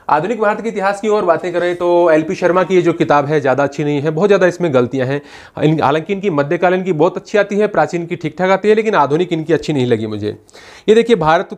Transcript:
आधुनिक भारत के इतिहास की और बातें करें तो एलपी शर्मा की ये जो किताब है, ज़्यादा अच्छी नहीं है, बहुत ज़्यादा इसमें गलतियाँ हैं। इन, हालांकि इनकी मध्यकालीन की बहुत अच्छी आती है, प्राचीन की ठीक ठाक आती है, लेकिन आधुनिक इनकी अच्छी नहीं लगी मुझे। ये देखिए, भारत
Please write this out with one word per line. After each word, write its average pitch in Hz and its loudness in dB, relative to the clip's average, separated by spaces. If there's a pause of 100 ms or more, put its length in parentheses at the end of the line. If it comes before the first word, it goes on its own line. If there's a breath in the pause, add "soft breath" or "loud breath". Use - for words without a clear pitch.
आधुनिक 180 0
भारत 208 0
के 220 -6
इतिहास 202 -4
की 226 -4
और 208 0
बातें 170 -2
करें 175 -2
तो 175 2
एलपी 156 0
शर्मा 180 0
की 185 -2
ये 175 4
जो 160 0
किताब 147 2
है, 151 0
ज़्यादा 127 0
अच्छी 143 -4
नहीं 147 -2
है, 156 -2
बहुत 165 -2
ज़्यादा 185 4
इसमें 175 -2
गलतियाँ 127 0
हैं। 143 -4 (420 loud breath)
इन, 156 2
हालांकि 156 0
इनकी 196 -4
मध्यकालीन 175 0
की 180 -2
बहुत 170 0
अच्छी - -4
आती 202 -2
है, 208 0
प्राचीन 170 -2
की 170 -8
ठीक 151 -8
ठाक 185 0
आती 190 2
है, 214 6
लेकिन 214 0
आधुनिक 170 0
इनकी 160 -2
अच्छी 151 -2
नहीं 131 2
लगी 113 0
मुझे। 104 -6 (520 loud breath)
ये 214 8
देखिए, 233 4
भारत 175 0